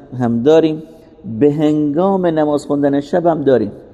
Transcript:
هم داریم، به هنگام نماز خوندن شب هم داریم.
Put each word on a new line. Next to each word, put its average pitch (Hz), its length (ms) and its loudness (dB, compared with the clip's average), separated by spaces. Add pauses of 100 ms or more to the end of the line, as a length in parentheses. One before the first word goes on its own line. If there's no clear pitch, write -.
(200)
هم 117 240 -2
داریم، 156 400 2 (560)
به 143 140 4
هنگام 151 720 0
نماز 151 400 0
خوندن 143 340 0
شب 170 260 -2
هم 156 180 0
داریم. 117 280 2 (220)